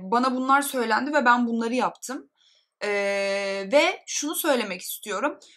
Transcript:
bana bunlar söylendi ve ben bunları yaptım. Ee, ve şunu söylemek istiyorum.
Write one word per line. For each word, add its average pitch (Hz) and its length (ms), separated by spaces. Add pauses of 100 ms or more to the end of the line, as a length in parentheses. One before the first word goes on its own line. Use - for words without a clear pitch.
bana 247 340
bunlar 269 260
söylendi 247 500
ve 285 120
ben 240 220
bunları 226 280
yaptım. 247 560 (540)
Ee, 208 40 (840)
ve 339 340
şunu 302 280
söylemek 226 460
istiyorum. 220 580 (180)